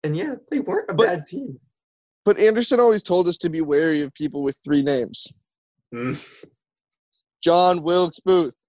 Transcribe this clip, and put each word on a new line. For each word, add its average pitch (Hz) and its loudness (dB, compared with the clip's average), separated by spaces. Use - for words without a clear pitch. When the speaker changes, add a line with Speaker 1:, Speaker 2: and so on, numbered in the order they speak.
Speaker 1:
And 151 -2
yeah, 254 -6
they 285 -2
weren't 381 -4
a 175 -6
Speaker 2:
But 226 4
Speaker 1:
bad 170 -6
team. 240 -12
Speaker 2:
But 208 2
Anderson 220 2
always 226 4
told 180 0
us 175 -2
to 170 -4
be 160 -4
wary 151 0
of 135 -8
people 143 -6
with 139 -4
three 143 2
names. 131 -4
Speaker 1:
Mm. 127 -8
Speaker 2:
John 175 4
Wilkes 175 0
Booth 180 2